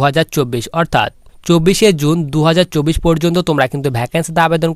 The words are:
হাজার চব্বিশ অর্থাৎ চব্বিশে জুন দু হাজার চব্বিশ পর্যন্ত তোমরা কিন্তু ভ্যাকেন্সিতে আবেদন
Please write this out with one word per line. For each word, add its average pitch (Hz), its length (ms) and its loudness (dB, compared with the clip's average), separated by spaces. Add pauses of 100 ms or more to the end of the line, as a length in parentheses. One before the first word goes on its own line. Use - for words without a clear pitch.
হাজার 143 300 0
চব্বিশ 123 300 -2 (160)
অর্থাৎ 123 300 0 (380)
চব্বিশে 175 400 4 (140)
জুন 151 140 0 (160)
দু 151 160 0
হাজার 170 260 2
চব্বিশ 156 220 0 (100)
পর্যন্ত 170 300 0 (120)
তোমরা 147 240 2
কিন্তু 143 160 -4 (100)
ভ্যাকেন্সিতে 160 480 -4
আবেদন 165 280 0